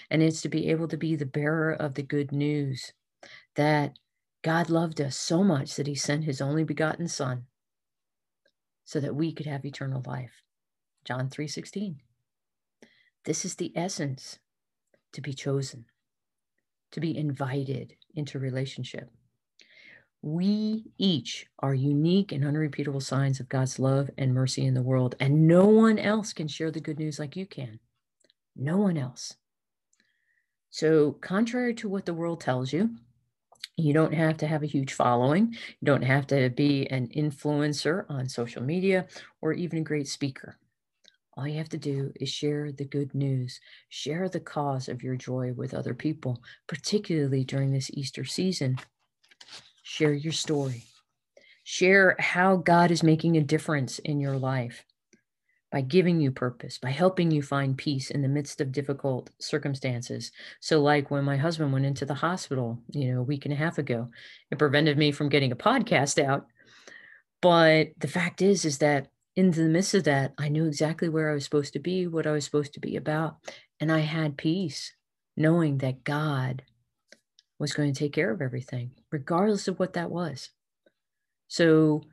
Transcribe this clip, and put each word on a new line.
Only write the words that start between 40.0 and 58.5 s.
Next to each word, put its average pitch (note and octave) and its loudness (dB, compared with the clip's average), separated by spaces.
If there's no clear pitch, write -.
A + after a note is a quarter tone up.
speaker. - -8
All C3+ -6
you D3+ -6
have D#3 -8
to E3 -6
do C#3 -4
is C3+ -6
share D3 -4
the C#3 -10
good C#3 -4
news, C3+ -2
share E3+ -4
the F3+ -6
cause C#3+ -4
of B2 -8
your B2+ -4
joy B2+ -6
with C3 -8
other B2 -6
people, D3+ -6
particularly D3 -2
during C3+ -2
this C3+ -2
Easter C3+ -8
season. D3+ -2
Share D3+ 0
your D3 -4
story. C3+ -4
Share F#3 6
how F#3 4
God E3+ 6
is E3 2
making D#3+ 6
a D#3 6
difference D3 -2
in D3 -2
your C#3 -2
life C3 -4
by C#3+ 0
giving E3 4
you C3+ 2
purpose, B2+ -6
by C3 -6
helping F3 2
you D3 2
find C#3 -2
peace C3+ -4
in C#3+ -2
the C3+ 0
midst D3 -2